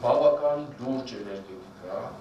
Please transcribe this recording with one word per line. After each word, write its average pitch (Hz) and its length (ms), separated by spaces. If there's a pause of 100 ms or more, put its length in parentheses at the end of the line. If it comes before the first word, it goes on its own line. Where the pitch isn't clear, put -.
բավականին 147 680 (120)
լուրջ 131 320
էներգետիկա 98 840 (220)